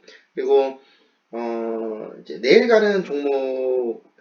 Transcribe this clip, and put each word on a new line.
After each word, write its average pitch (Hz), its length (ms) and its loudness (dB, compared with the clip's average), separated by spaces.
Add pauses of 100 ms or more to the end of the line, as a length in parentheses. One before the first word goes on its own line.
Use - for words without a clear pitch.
(340)
그리고, 135 460 0 (520)
어, 113 760 -6 (120)
이제 - 180 -14
내일 202 280 6
가는 208 360 2
종목 131 1000 -2 (160)